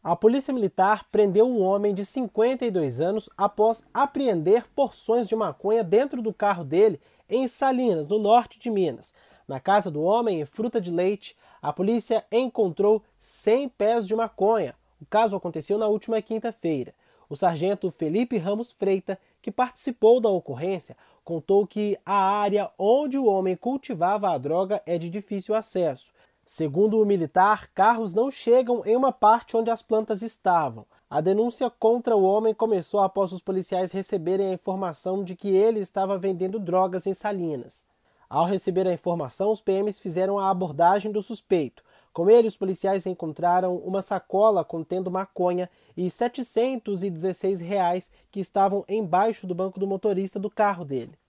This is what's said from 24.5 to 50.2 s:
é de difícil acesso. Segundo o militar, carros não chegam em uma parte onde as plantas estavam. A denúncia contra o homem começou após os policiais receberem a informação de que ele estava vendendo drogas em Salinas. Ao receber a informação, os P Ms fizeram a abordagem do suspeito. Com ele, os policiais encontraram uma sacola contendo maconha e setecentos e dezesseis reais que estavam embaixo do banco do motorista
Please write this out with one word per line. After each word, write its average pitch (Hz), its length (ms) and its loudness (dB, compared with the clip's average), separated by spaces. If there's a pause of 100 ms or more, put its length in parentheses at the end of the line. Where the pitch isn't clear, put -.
é 170 140 -2
de 170 100 -8
difícil 202 460 -6
acesso. 175 580 -4 (340)
Segundo 196 540 0
o 214 60 6
militar, 190 680 2
carros 220 400 2
não 240 160 0
chegam 240 560 2
em 220 100 4
uma 254 160 2
parte 226 460 4
onde 226 140 0
as 226 100 -4
plantas 214 400 -2
estavam. 160 640 0 (240)
A 147 100 -2
denúncia 226 520 0
contra 233 440 2
o 202 60 4
homem 214 320 4
começou 202 460 -2
após 190 320 0
os 185 100 -10
policiais 185 500 -4
receberem 190 580 -2
a 190 40 -4
informação 190 680 -6
de 180 120 -10
que 202 120 -10
ele 208 320 4
estava 196 400 -4
vendendo 190 400 -4
drogas 185 480 -2
em 190 80 -4
Salinas. 165 720 -8 (420)
Ao 156 160 0
receber 185 420 0
a 180 60 0
informação, 170 560 -2
os 220 100 0
P - 120 -2
Ms 196 280 -2
fizeram 185 380 -2
a 190 140 0
abordagem 180 600 2
do 208 80 -2
suspeito. 180 640 -2 (300)
Com 175 160 2
ele, 226 180 8
os 208 80 -4
policiais 190 520 -2
encontraram 180 720 0
uma 185 260 -4
sacola 196 600 2
contendo 185 460 -6
maconha 180 580 -2 (300)
e 180 140 -2
setecentos 240 920 -4
e 202 60 -4
dezesseis 185 500 -4
reais 180 520 -2 (200)
que 196 80 -8
estavam 196 480 0
embaixo 208 600 0
do 180 80 -6
banco 185 240 -6
do 196 80 -2
motorista 196 520 -2